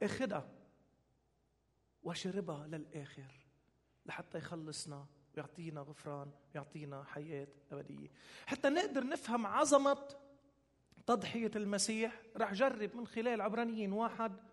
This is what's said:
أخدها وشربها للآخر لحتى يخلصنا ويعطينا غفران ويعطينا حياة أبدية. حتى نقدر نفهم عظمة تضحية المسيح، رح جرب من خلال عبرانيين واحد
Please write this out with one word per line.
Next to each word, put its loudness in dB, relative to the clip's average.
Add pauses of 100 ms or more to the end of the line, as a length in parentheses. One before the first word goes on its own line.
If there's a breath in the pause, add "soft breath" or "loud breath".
أخدها 0 (1500)
وشربها -2
للآخر -8 (720)
لحتى -8
يخلصنا -6 (300)
ويعطينا -8
غفران -8 (240)
ويعطينا -8
حياة -6 (240)
أبدية. -10 (380 loud breath)
حتى 2
نقدر 2
نفهم 0
عظمة 6 (1000)
تضحية 2
المسيح، 2 (160)
رح 2
جرب 4
من -6
خلال 2
عبرانيين 2
واحد 0 (200)